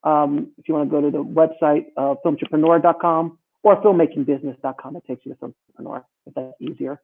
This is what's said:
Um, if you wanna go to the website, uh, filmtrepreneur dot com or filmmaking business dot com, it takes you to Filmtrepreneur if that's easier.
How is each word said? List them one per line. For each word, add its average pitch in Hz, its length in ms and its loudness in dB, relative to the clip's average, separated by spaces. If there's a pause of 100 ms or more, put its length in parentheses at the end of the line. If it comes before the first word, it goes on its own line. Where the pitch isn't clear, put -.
Um, 147 540 0
if - 100 -20
you 160 80 -4
wanna 147 140 -2
go 151 140 0
to 147 80 2
the 147 120 -4
website, 160 640 2 (120)
uh, 139 160 0 (100)
filmtrepreneur 160 560 2
dot 170 200 2
com 165 360 0 (260)
or 202 200 6
filmmaking 165 420 2
business 139 380 -4
dot 135 160 -8
com, 135 180 -16
it - 100 -18
takes 127 200 -12
you 135 80 -14
to - 40 -20
Filmtrepreneur - 640 -16 (220)
if 143 80 -20
that's 131 260 -10
easier. 135 460 -10